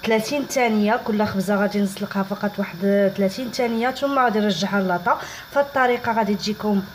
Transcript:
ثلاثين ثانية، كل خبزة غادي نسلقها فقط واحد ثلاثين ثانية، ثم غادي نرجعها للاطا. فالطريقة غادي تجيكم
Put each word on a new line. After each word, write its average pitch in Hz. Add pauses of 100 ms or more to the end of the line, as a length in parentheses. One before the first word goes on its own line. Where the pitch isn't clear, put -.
ثلاثين 226
ثانية، 220
كل 214
خبزة 196
غادي 202
نسلقها 196
فقط 202
واحد 196
ثلاثين 202
ثانية، 240
ثم 277
غادي 233
نرجعها 196
للاطا. 185 (300)
فالطريقة 247
غادي 214
تجيكم 208 (120)